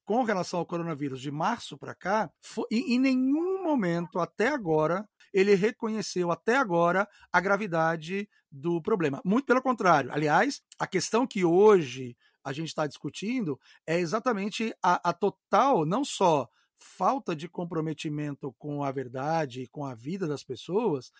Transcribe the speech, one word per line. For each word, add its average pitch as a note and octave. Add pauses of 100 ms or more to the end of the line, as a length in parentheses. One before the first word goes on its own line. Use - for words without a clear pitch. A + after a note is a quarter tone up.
com A#3+
relação F#3
ao E3
coronavírus D3
de C#3
março D#3+
pra C3
cá, G3 (100)
fo-, -
em, A#3+
em B3+
nenhum C#4
momento, F#3
até F#3
agora, F3+ (280)
ele G3+
reconheceu, G#3
até A3
agora, F#3 (240)
a F3+
gravidade F3 (200)
do D#3+
problema. D#3
Muito G#3+
pelo B3
contrário. F3
Aliás, D#3 (180)
a D#3+
questão A3
que F#3+
hoje E3 (260)
a C#3
gente D3+
tá D#3
discutindo F#3 (280)
é E3
exatamente G#3+ (100)
a, F3
a -
total, G3+
não G3+
só D#3 (280)
falta G3+
de D#3
comprometimento D3+
com D3
a C#3
verdade C3
e A#2+
com D3
a C3
vida D#3+
das C#3+
pessoas, D#3+